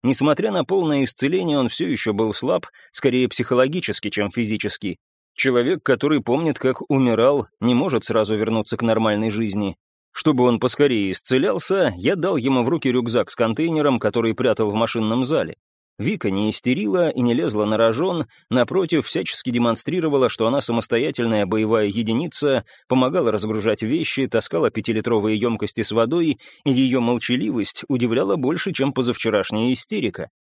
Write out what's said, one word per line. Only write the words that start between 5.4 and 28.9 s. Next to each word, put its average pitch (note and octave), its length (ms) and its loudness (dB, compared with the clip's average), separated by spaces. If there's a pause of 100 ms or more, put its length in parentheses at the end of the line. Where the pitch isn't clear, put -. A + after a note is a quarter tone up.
который C#3 380 2
помнит, D3 360 0
как B2+ 320 -2
умирал, B2+ 580 4 (120)
не A#2+ 160 2
может B2 280 2
сразу A2 320 2
вернуться A2 420 -2
к - 40 -6
нормальной A2 480 2
жизни. G#2 480 -4 (340)
Чтобы C3 320 2
он B2 160 4
поскорее A#2+ 520 2
исцелялся, E3 840 0
я A#2 200 0
дал F3 200 -2
ему B2+ 280 2
в A#2+ 60 0
руки C#3+ 220 0
рюкзак A#2 380 0
с - 60 -8
контейнером, C#3+ 640 0
который A2+ 340 0
прятал A2 380 0
в - 20 -4
машинном A2+ 500 0
зале. A#2+ 320 -2 (460)
Вика A2+ 300 -2
не G#2 180 0
истерила B2+ 600 0
и B2+ 120 -4
не A#2+ 140 2
лезла G#2+ 300 0
на G#2+ 120 0
рожон, C#3 480 0 (240)
напротив, D3+ 560 2
всячески - 460 -4
демонстрировала, B2+ 800 0
что A2 180 0
она C3+ 120 2
самостоятельная A#2 880 0
боевая A2 420 2
единица, A#2 800 -2 (220)
помогала C3 440 2
разгружать G#2+ 520 -2
вещи, C3+ 420 -2
таскала B2 460 0
пятилитровые A2 680 0
емкости A2 440 -2
с - 80 -2
водой, C3+ 480 0 (260)
и C#3+ 60 2
ее B2+ 300 4
молчаливость B2 840 -2
удивляла B2 480 0
больше, D#3+ 380 -2
чем C3+ 200 0